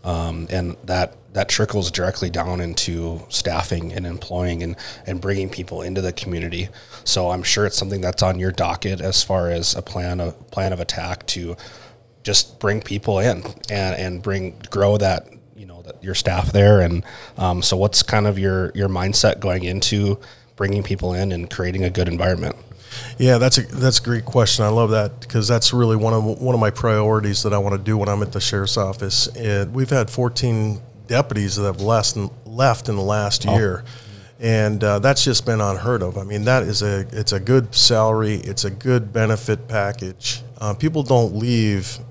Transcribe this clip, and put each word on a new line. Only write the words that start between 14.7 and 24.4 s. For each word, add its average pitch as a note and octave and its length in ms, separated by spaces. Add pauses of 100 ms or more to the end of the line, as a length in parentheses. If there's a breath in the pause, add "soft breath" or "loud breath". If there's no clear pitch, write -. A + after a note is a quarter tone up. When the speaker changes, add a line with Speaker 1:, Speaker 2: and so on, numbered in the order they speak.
Speaker 1:
grow G2+ 260
that, F#2+ 300 (280)
you G#2 120
know, F2+ 160
that - 200
your F#2 120
staff F2+ 360
there. G2+ 300
And, F2 220 (340 loud breath)
um, F2+ 240
so F#2 160
what's G2+ 240
kind G#2+ 240
of G2+ 140
your, F#2+ 340
your G2 160
mindset F#2+ 500
going F#2 240
into G2 560 (360 loud breath)
bringing G3 260
people F#2 320
in F#2+ 180
and F2 180
creating F#2 340
a F2+ 80
good F2+ 160
environment? E2+ 480 (640 loud breath)
Speaker 2:
Yeah, B2+ 200
that's B2 200
a, C3 40
that's B2 380
a - 40
great A#2 220
question. A2+ 400